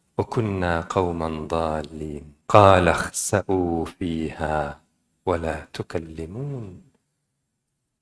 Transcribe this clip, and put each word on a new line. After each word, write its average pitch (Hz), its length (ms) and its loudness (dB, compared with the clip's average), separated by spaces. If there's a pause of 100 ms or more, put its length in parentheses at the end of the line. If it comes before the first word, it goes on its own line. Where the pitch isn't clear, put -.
(180)
وَكُنَّا 92 680 -2
قَوْمًا 82 600 -2
ضَالِّينَ. 78 760 -4 (260)
قَالَ 92 440 8
اخْسَئُوا 90 920 -2 (140)
فِيهَا 78 760 -4 (520)
وَلَا 82 300 -2 (180)
تُكَلِّمُونَ. 90 920 -10 (1300)